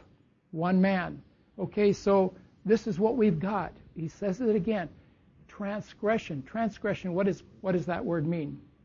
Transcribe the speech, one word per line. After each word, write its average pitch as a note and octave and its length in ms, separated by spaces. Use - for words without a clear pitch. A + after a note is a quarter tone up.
one F3+ 280
man." F3 420
Okay, G3+ 340
so G3 420
this G#3+ 220
is F3+ 140
what A3 160
we've G#3 240
got. F#3+ 320
He D#3+ 140
says G3+ 320
it A3 140
again. F#3+ 340
Transgression. G3+ 920
Transgression, G3+ 720
what F#3+ 120
is, F3 160
what F#3+ 100
does E3 140
that F3 180
word E3+ 220
mean? D3 340